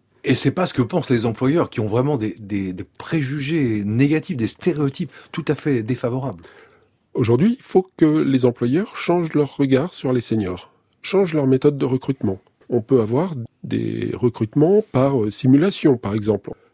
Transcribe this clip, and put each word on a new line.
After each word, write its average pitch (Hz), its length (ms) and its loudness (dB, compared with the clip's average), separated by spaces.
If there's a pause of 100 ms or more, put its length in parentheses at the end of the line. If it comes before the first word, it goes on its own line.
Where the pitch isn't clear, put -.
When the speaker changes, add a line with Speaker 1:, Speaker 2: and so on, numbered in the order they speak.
(240)
Speaker 1:
Et - 100 2
c'est 135 160 0
pas 180 160 0
ce - 60 -6
que 131 100 0
pensent 147 280 -2
les 120 160 2
employeurs, 131 420 0
qui - 120 -6
ont 107 60 -2
vraiment 127 300 0
des, 107 240 -4
des, 98 320 -4
des 90 120 -10 (140)
préjugés 139 840 -2
négatifs, 143 540 0
des 113 80 0
stéréotypes 147 680 -4 (200)
tout 160 140 -8
à 147 80 0
fait 135 280 -2
défavorables. 120 600 -6 (720)
Speaker 2:
Aujourd'hui, 131 460 2
il - 40 -20
faut 185 240 0 (120)
que 165 80 6
les 139 400 2
employeurs 123 500 0
changent 175 380 -2
leur 147 220 0
regard 139 360 2
sur 131 200 -4
les 123 100 2
seniors, 95 500 -4 (300)
changent 185 320 0
leur 143 120 2
méthode 131 300 4
de 139 80 -4
recrutement. 127 540 -2 (340)
On 117 100 2
peut 131 180 4
avoir 135 340 -2 (300)
des 110 500 -4
recrutements 147 800 2
par, 135 280 2
euh, 107 120 -2
simulation, 143 640 4
par 104 180 -4
exemple. 104 380 -2 (220)